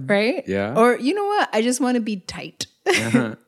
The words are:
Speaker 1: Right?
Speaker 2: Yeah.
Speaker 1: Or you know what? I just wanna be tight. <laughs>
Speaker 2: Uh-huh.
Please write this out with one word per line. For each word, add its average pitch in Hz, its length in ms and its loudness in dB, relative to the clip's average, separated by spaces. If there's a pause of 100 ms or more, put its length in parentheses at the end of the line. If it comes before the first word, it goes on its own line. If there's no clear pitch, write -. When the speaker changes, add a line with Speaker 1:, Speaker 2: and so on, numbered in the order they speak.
Speaker 1:
Right? 214 420 0
Speaker 2:
Yeah. 98 320 -2
Speaker 1:
Or 233 180 4
you 277 160 -2
know 403 120 -2
what? 403 260 0
I 220 120 0
just 247 180 -2
wanna 247 180 0
be 214 220 -4
tight. - 500 -12
<laughs> - 160 -10
Speaker 2:
Uh-huh. 240 480 2 (120)